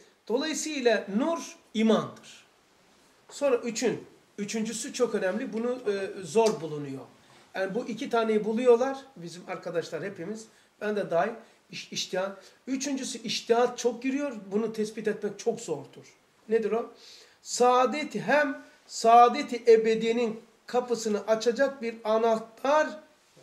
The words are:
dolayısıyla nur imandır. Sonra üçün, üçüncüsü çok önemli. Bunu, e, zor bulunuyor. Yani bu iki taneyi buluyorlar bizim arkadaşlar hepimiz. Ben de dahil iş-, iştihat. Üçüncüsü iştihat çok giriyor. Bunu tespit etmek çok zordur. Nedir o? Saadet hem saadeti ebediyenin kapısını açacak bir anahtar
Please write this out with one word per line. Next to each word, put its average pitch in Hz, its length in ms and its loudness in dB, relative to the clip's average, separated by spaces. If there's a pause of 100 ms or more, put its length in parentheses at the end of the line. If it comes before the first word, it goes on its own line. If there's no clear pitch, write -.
(280)
dolayısıyla 269 760 0 (140)
nur 311 380 -2 (180)
imandır. 208 720 0 (840)
Sonra 277 260 0
üçün, 226 500 -4 (320)
üçüncüsü 220 560 -6
çok 226 220 -2
önemli. 196 380 -4
Bunu, 240 260 -4 (120)
e, 196 320 -6
zor 190 380 0
bulunuyor. 147 400 -10 (540)
Yani 190 200 -4
bu 247 100 -4
iki 240 240 -8
taneyi 220 360 0
buluyorlar 247 520 2 (180)
bizim 170 320 -16
arkadaşlar 170 560 -6
hepimiz. 196 420 -10 (360)
Ben 208 140 -4
de 180 160 -4
dahil 180 200 2 (400)
iş-, - 200 -16
iştihat. 196 460 -6 (300)
Üçüncüsü 262 520 -6
iştihat 240 580 0
çok 240 260 -2
giriyor. 269 280 -2 (200)
Bunu 220 220 -2
tespit 214 340 -4
etmek 202 320 -6
çok - 200 -4
zordur. 139 540 -10 (360)
Nedir 214 220 0
o? 233 200 -4 (500)
Saadet 254 720 2
hem 269 460 0 (260)
saadeti 240 800 6
ebediyenin 226 760 4 (240)
kapısını 226 640 -2
açacak 233 540 0
bir 226 220 -6
anahtar 226 960 0 (420)